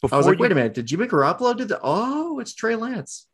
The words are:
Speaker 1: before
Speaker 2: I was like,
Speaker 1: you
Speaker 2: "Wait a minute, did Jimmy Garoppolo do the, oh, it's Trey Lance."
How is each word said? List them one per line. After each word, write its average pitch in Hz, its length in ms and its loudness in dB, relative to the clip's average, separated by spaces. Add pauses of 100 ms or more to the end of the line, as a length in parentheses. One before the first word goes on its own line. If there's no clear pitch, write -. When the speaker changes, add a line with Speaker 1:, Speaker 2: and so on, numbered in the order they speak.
Speaker 1:
before 135 160 0
Speaker 2:
I - 20 6
was 139 80 6
like, 185 120 4
Speaker 1:
you 233 40 0
Speaker 2:
"Wait 233 100 4
a - 20 2
minute, 117 200 2
did 120 120 -6
Jimmy 170 200 -2
Garoppolo 208 500 2
do 254 80 -6
the, - 180 -4
oh, 277 560 -2
it's 226 160 -10
Trey 226 220 -2
Lance." 226 580 -10